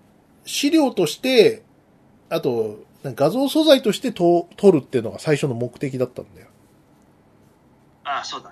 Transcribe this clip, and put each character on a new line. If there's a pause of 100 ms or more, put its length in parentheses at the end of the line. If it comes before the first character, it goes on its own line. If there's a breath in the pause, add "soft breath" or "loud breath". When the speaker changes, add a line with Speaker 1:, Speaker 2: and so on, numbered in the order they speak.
(440)
Speaker 1:
資
料
と
し
て、 (680)
あ
と、 (240)
画
像
素
材
と
し
て
と-、 (100)
撮
る
っ
て
い
う
の
が
最
初
の
目
的
だ
っ
た
ん
だ
よ。 (1600)
Speaker 2:
あ
あ、
そ
う
だ